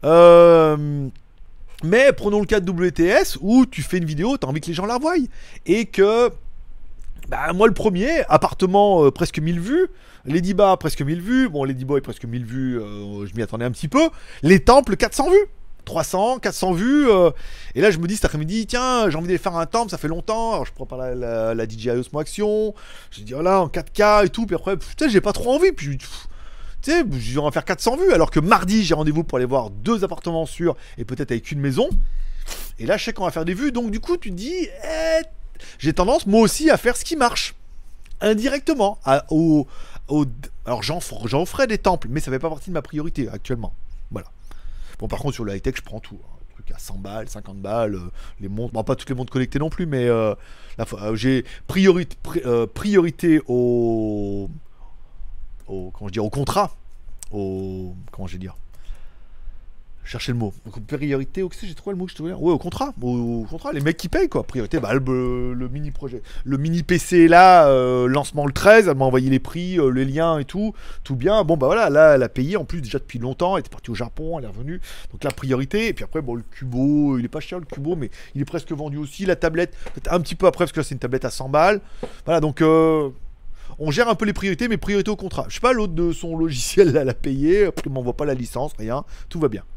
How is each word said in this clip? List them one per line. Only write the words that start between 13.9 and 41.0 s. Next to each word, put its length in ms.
les 160
temples, 380
quatre 180
cents 160
vues. 160
Trois 180
cents, 340
quatre 160
cents 200
vues, 360
euh, 220
et 60
là 120
je 60
me 100
dis 80
cet 100
après-midi, « 420
Tiens, 420
j'ai 60
envie 120
d'aller 100
faire 180
un 100
temple, 240
ça 80
fait 120
longtemps. » 440
Alors 120
je 80
prépare 240
la, 180
la, 380
la 120
D 140
J 80
I 40
Osmo 280
Action, 540
je 120
dis, « 120
Voilà, 280
en 80
quatre 240
K 320
et 20
tout », 200
puis 100
après, 180
putain, 320
j'ai 140
pas 100
trop 220
envie, 180
puis 240
pff, 320
tu 100
sais, 180
j'ai 300
envie 80
de 60
faire 100
quatre 160
cents 160
vues, 160
alors 200
que 100
mardi 420
j'ai 120
rendez-vous 280
pour 140
aller 80
voir 240
deux 340
appartements 420
sûrs 300
et 80
peut-être 260
avec 220
une 80
maison, 260
et 60
là 120
je 80
sais 80
qu'on 100
va 80
faire 140
des 80
vues, 180
donc 180
du 120
coup 160
tu 140
te 40
dis, 320
eh, 380
j'ai 140
tendance 340
moi 140
aussi 280
à 60
faire 220
ce 80
qui 100
marche, 400
indirectement, 840
à, 240
au, 380
au, 160
alors 180
j'en 160
f-, 300